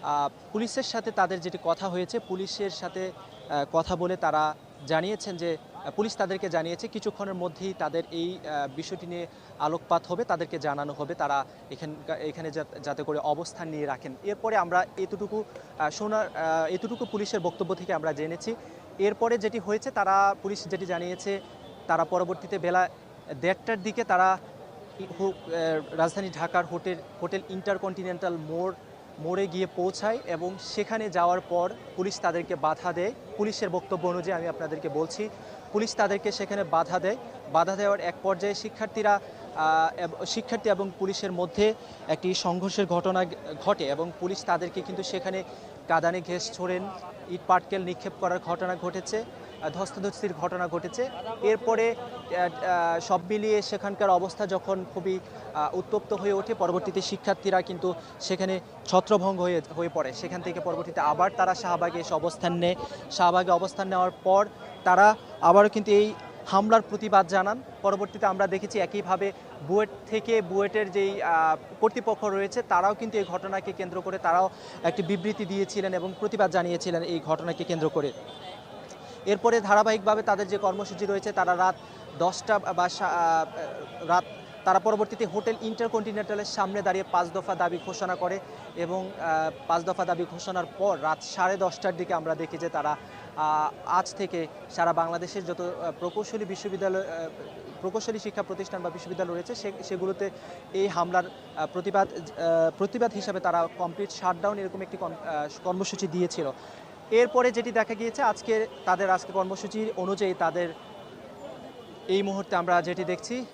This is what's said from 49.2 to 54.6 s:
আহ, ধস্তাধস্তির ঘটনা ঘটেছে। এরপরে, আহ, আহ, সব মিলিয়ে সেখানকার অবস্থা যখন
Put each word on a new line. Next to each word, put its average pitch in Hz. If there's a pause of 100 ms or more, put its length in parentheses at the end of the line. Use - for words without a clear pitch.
আহ, 156
ধস্তাধস্তির 190
ঘটনা 175
ঘটেছে। 170 (320)
এরপরে, 226
আহ, 247
আহ, 170
সব 180 (100)
মিলিয়ে 214
সেখানকার 202
অবস্থা 185
যখন 185